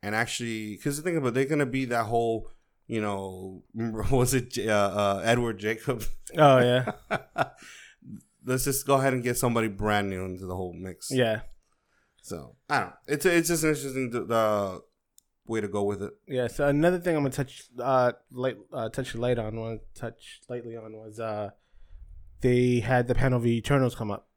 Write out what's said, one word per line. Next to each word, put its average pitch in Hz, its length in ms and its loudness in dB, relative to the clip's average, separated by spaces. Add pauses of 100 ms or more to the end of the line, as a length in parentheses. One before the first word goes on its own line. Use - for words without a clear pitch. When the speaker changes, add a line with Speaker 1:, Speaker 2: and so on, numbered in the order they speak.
Speaker 1:
And 104 120 -4
actually, 110 600 -4
'cause 143 180 -4
the 151 80 -8
thing 170 140 -2
about, 127 160 0
they're 135 120 2
gonna 147 200 2
be 131 200 -4
that 120 200 0
whole, 113 460 -2 (340)
you 113 160 -4
know, 95 640 -6 (100)
remember, 110 340 -4
<laughs> 127 80 4
was 120 200 4
it 123 160 -2
J-, 110 180 -4
uh, 107 80 4
uh, 101 480 2
Edward 117 320 2
Jacob? 110 460 -4 (340)
Speaker 2:
Oh, 143 220 10
yeah. 123 320 4 (180)
Speaker 1:
<laughs> - 400 -4 (960)
Let's 127 180 0
just 107 240 -2
go 139 80 6
ahead 135 180 4
and 127 100 0
get 120 140 0
somebody 117 300 2
brand 104 420 0
new 92 160 -4
into 92 200 -8
the 90 100 -6
whole 92 180 -6
mix. 90 380 -10
Speaker 2:
Yeah. 120 300 2 (800)
Speaker 1:
So, 71 340 -12 (140)
I 143 100 0
don't 95 100 -4
know. - 40 -20 (140)
It's, 147 180 -2
it's 170 240 4
just 160 140 0
an 156 80 4
interesting, 135 400 -4
th-, 107 180 -4
uh, 107 500 2 (680)
way 113 160 -2
to 101 60 -4
go 101 160 0
with 101 180 -2
it. 101 120 -8 (140)
Speaker 2:
Yeah, 127 200 -2
so 143 200 0
another 160 320 4
thing 170 160 0
I'm 147 80 2
gonna 131 100 0
touch, - 300 -8 (160)
uh, 127 340 4 (180)
light, 127 260 -4 (140)
uh, 110 180 -6
touch 127 260 -6
light 120 240 0
on, 110 200 -4
was, 113 200 -8 (160)
touch - 520 -14
lightly 120 300 -10
on 110 160 -14
was, 110 260 -16
uh, 107 300 -4 (920)
they 123 380 4
had 120 280 2
the 123 80 2
panel 127 220 4
of 117 60 0
the 117 140 4
Eternals 131 380 2
come 107 160 -6
up. - 260 -8